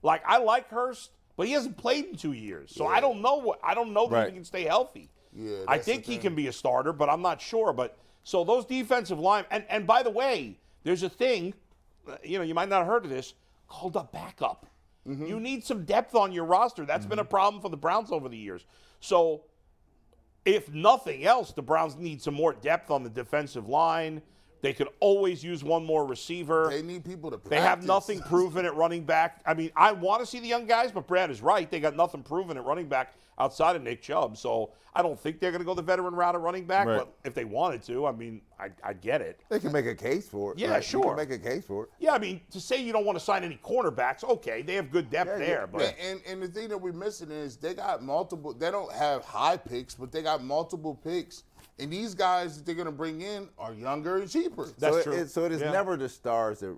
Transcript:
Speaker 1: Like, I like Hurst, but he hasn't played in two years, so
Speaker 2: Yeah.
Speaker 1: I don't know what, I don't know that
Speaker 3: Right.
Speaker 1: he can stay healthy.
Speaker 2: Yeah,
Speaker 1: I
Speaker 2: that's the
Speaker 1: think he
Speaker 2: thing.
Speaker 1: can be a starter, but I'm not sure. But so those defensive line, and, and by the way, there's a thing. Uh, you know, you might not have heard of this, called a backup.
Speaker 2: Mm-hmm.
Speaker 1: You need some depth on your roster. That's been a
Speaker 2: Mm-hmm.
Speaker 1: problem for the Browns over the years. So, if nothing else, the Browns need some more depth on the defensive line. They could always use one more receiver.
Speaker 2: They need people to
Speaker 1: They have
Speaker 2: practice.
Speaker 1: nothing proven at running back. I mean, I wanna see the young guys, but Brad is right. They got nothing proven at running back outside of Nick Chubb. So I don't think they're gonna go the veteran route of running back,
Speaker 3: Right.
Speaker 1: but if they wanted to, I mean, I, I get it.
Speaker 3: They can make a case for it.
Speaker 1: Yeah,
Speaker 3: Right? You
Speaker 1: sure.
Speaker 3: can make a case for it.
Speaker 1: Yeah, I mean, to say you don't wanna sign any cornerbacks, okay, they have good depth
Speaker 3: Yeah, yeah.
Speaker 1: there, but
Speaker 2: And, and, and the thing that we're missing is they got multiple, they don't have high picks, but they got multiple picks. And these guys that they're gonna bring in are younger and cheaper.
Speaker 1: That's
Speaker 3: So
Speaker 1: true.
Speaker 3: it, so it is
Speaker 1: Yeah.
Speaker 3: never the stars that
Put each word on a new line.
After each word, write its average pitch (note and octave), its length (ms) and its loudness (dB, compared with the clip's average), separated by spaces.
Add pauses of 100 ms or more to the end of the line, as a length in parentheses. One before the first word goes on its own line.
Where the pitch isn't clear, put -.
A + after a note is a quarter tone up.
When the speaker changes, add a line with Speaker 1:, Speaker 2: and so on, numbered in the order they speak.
Speaker 1:
Like, D#3+ 220 2
I G3+ 140 6
like A#3+ 320 4
Hurst, B3 400 -4 (260)
but F#3 120 0
he C4 40 0
hasn't B3+ 240 0
played C4 300 0
in F4 100 -12
two D#3 160 -4
years, G#2 420 -10
so D3+ 100 -2
Speaker 2:
Yeah. E3+ 120 4
Speaker 1:
I A#3 40 8
don't B3 200 2
know B3+ 160 4
what, A#3+ 260 -2
I E3 120 2
don't A3+ 180 -2
know G#3 140 4
that A3+ 100 0
Speaker 3:
Right. F#3 120 4
Speaker 1:
he F#3+ 40 -6
can F3+ 120 -14
stay - 200 -6
healthy. D#3+ 460 0 (240)
Speaker 2:
Yeah, G#2 340 -6
Speaker 1:
I C#3 80 6
Speaker 2:
that's D#3 100 -2
the A3 60 2
Speaker 1:
think B3 140 -2
he A#3+ 60 -4
Speaker 2:
thing. A3+ 100 -4
Speaker 1:
can F#3 120 0
be D3+ 120 0
a B2+ 80 -4
starter, C3 400 2
but C#3+ 160 2
I'm D#3+ 100 2
not F3 220 0
sure. A3 320 2
But A#2+ 240 -4 (260)
so F3+ 180 2
those A3+ 220 4
defensive A#3+ 540 0
line, F#3+ 320 4
and, G#3 180 -2
and G3+ 180 -2
by A#3 160 6
the B3 80 0
way, G3+ 480 0 (240)
there's F3 200 0
a F#3 80 -2
thing. G3+ 420 0 (560)
Uh, C3+ 160 -12
you F3 140 -4
know, F3 60 -2
you D#3+ 100 -4
might F#3 160 0
not G3 80 4
have E3+ 80 4
heard G#3+ 180 2
of D3+ 60 -8
this, C3 240 -8 (340)
called F3+ 280 -8
a D#3+ 80 -4
backup. - 600 -8 (440)
Speaker 2:
Mm-hmm. C#3 180 -8
Speaker 1:
You G#3 140 -6
need A#3+ 240 -6
some G#3 200 -4
depth G#3 300 0
on G3+ 160 4
your E3+ 140 -4
roster. F3+ 420 4
That's D#3+ 180 -2
been G#3 140 -4
a G#3 40 0
Speaker 2:
Mm-hmm. G#3 80 -4
Speaker 1:
problem G3+ 300 4
for G3+ 80 -8
the D#3+ 80 -6
Browns F3+ 360 0
over C#3+ 160 -4
the A#2 80 -12
years. G2 280 -10 (360)
So, E3 420 4 (1040)
if F#3+ 280 4
nothing D#3 520 4
else, A3+ 280 4
the F3 100 -8
Browns D#3 340 2
need D#3 260 -10
some D3 120 -4
more D3+ 180 4
depth D3 380 0
on C#3 120 2
the A#2+ 80 -8
defensive B2 580 -4
line. D#3+ 540 2 (400)
They C3+ 100 0
could C#3+ 160 -2 (120)
always G3 440 4
use E3+ 180 -6
one E3 220 0
more D#3 220 2
receiver. D#3+ 640 0
Speaker 2:
They D3 120 -2
need F3 220 -10
people E3 260 -10
to A#2 60 -8 (120)
Speaker 1:
They D3+ 80 2
have E3 80 6 (160)
Speaker 2:
practice. F3+ 60 -8
Speaker 1:
nothing G3 360 2
proven F3 420 2
at D#3+ 100 -2
running E3 300 2
back. D#3+ 420 2
I D#3+ 80 2
mean, D#3+ 220 -4
I F#3+ 160 8
wanna G3+ 340 0
see B3 140 -10
the A#3 80 -10
young A#3 180 0
guys, A#3 260 4
but F3+ 140 -6
Brad F3+ 240 4
is A2 120 -8
right. E3+ 280 0
They E3+ 100 -2
got D3 140 2
nothing E3 280 2
proven E3 340 -4
at B2 80 -8
running D3+ 240 -2
back C3 260 -2 (240)
outside D#3+ 380 2
of D3+ 60 -6
Nick A#2 200 -6
Chubb. C#3 360 0
So A2+ 320 -2 (240)
I - 80 2
don't E3 180 0
think D#3+ 200 -6
they're F3+ 120 0
gonna F3 100 -4
go F3+ 120 -2
the F3+ 80 -4
veteran F3+ 340 0
route F3 180 2
of F3 80 -2
running F3+ 220 -2
back, F#3+ 220 2
Speaker 3:
Right. - 140 4
Speaker 1:
but B2 120 -6 (100)
if B2 120 -8
they B2 100 -4
wanted B2 400 -2
to, B2+ 220 -2
I C3+ 60 2
mean, A2+ 280 -10 (180)
I, G2 120 -10 (120)
I G2+ 120 -6
get A2 260 -2
it. - 180 -10 (120)
Speaker 3:
They G#3 100 0
can E3 120 -4
make C#3+ 120 0
a A#2 100 -2
case C#3 320 -4
for G2+ 260 -6
it. - 60 -10
Speaker 1:
Yeah, A3 120 -2
Speaker 3:
Right? - 80 2
You - 40 0
Speaker 1:
sure. - 200 -2 (120)
Speaker 3:
can - 20 -4
make D3+ 140 -4
a B2 80 -6
case - 280 -6
for G2+ 180 -6
it. - 60 -18 (100)
Speaker 1:
Yeah, D#4 140 4
I C4 40 2
mean, F#3 220 -6 (100)
to F#3+ 100 -14
say B3+ 220 -4
you A#3 120 -6
don't G#3+ 100 2
wanna G3 160 -2
sign F#3 240 0
any D#3+ 180 -10
cornerbacks, C#3 640 -2
okay, C3 380 -2
they E3 120 -6
have F3 160 -4
good D3 200 0
depth F3 220 0
Speaker 3:
Yeah, G3+ 60 -4
yeah. D3+ 80 -2
Speaker 1:
there, C#3+ 200 0
but F#2+ 160 -4
Speaker 2:
And, - 180 -2
and, F#3 260 -8
and F#3+ 160 -8
the F#3 60 -6
thing G#3+ 220 -10
that G3+ 80 -4
we're F3+ 160 -6
missing F3 360 -8
is D3 280 -10
they D#3+ 160 -6
got F#3+ 280 -4
multiple, D3 520 -4
they D#3 160 -2
don't G3 220 -4
have C#3+ 340 0
high D3+ 320 2
picks, B2 360 -8
but B2 160 -12
they D#3 120 -6
got D#3 200 0
multiple D#3 520 -4
picks. - 500 -8 (340)
And C#3+ 140 -8
these G3+ 220 -6
guys F3+ 420 0
that D3 80 -18
they're E3+ 100 -4
gonna E3 160 -4
bring D#3 300 -6
in G3 380 -10
are A2+ 160 -10
younger D3 420 -4
and G3 140 -2
cheaper. D#4+ 340 -2 (140)
Speaker 1:
That's D#3 180 4
Speaker 3:
So E3+ 60 4
Speaker 1:
true. D3+ 100 0
Speaker 3:
it, E3+ 160 -2
so E3 160 0
it E3+ 80 0
is D#3 80 -2
Speaker 1:
Yeah. D3+ 120 0
Speaker 3:
never F#3 260 0
the C3+ 100 -4
stars A2+ 520 0
that F#2+ 180 -6